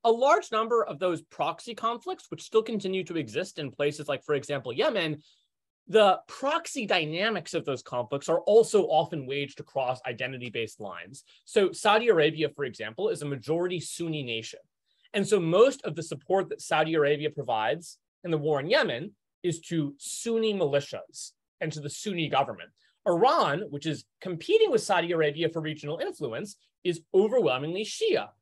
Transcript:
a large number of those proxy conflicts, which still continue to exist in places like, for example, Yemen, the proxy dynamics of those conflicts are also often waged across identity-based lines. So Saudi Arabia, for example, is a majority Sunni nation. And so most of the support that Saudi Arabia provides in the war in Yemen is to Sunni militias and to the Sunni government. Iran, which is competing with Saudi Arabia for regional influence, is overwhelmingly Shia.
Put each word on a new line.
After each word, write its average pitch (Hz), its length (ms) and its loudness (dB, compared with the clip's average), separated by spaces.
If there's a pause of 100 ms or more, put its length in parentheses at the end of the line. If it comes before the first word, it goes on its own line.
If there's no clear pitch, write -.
a 233 60 6
large 254 400 4
number 226 320 2
of 151 160 -4
those 175 220 0
proxy 165 540 -6
conflicts, 240 560 -6
which - 140 -12
still 220 180 4
continue 190 420 -4
to 170 140 -6
exist 143 400 -6
in 143 120 -6
places 147 380 -2
like, 139 160 -4
for 151 120 0
example, 135 360 -6
Yemen, 165 500 -2 (640)
the 202 420 6
proxy 294 580 -4
dynamics 180 640 -2
of 165 140 -4
those 135 160 -4
conflicts 127 480 -6
are 170 100 4
also 214 440 6
often 156 420 0
waged 139 340 -6
across 127 460 -2
identity-based 123 760 -6
lines. 95 440 -14 (200)
So 196 280 2
Saudi 220 360 2
Arabia, 156 400 4
for 143 160 -6
example, 117 460 -6
is 175 100 -4
a 147 60 -8
majority 160 540 -2
Sunni 160 420 -8
nation. 113 380 -8 (540)
And 196 120 0
so 202 140 2
most 185 460 4
of 160 80 -4
the 165 80 -8
support 180 480 -2
that - 100 -10
Saudi 156 320 0
Arabia 147 380 2
provides 123 680 -4 (280)
in 175 60 -6
the 160 60 2
war 147 240 0
in 143 80 -6
Yemen 196 440 0 (300)
is 170 180 -2
to 151 360 -2
Sunni 226 560 -2
militias 139 800 -2 (300)
and 160 100 -4
to 151 80 -10
the 143 80 -10
Sunni 170 400 -4
government. 123 400 0 (380)
Iran, 185 640 4
which 143 160 -8
is 147 180 -4 (160)
competing 349 500 2
with 247 120 4
Saudi 170 300 2
Arabia 160 360 2
for 165 140 -4
regional 151 360 -6
influence, 151 580 -8 (280)
is 170 160 -2 (140)
overwhelmingly 185 680 2
Shia. 214 440 0 (120)